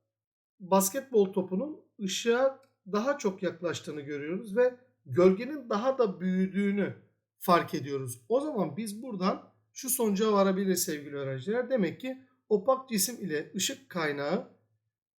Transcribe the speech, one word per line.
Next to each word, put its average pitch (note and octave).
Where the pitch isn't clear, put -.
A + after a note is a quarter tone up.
basketbol G3
topunun G3+
ışığa A#3+
daha C4
çok F#3+
yaklaştığını E3
görüyoruz D#3
ve B3
gölgenin G#3
daha B3+
da F#3+
büyüdüğünü F#3
fark E3+
ediyoruz. C3+
O B3
zaman A3+
biz A3
buradan A3
şu -
sonuca G#3+
varabiliriz F#3+
sevgili D3
öğrenciler. C#3
Demek F#3
ki C4
opak C4
cisim A3+
ile D3+
ışık -
kaynağı D#3